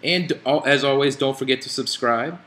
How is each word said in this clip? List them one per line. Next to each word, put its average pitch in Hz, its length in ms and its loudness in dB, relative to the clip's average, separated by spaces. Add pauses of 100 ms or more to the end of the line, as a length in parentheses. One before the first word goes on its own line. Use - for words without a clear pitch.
And 175 300 0 (120)
al-, 143 200 2
as 139 180 4
always, 139 320 2
don't 135 240 -2
forget 131 220 0
to - 80 -12
subscribe. 123 760 -2